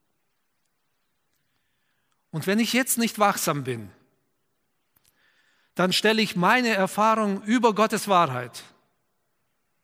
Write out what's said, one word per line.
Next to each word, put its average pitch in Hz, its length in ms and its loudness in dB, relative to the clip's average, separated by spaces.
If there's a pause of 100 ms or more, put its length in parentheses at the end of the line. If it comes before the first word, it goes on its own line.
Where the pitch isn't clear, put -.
(2250)
Und 156 160 -8
wenn 202 140 0
ich 226 120 -2
jetzt 254 240 0
nicht 233 220 -2
wachsam 180 460 0
bin, 113 260 -8 (1800)
dann 180 180 0
stelle 220 300 2
ich - 140 -4
meine 226 320 2
Erfahrung 208 760 0
über 220 320 2
Gottes 214 320 0
Wahrheit. 139 560 0 (1200)